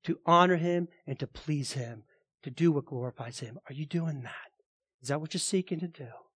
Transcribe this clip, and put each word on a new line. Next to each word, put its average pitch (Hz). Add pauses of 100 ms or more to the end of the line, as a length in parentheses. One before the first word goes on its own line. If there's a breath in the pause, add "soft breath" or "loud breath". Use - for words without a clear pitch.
to 170
honor 175
him, 175 (180 soft breath)
and 135
to 131
please 143
him, 117 (380)
to 143
do 165
what 143
glorifies 123
him. 120
Are -
you 151
doing 160
that? 117 (720)
Is 120
that 143
what 160
you're 180
seeking 185
to 180
do? 143 (260)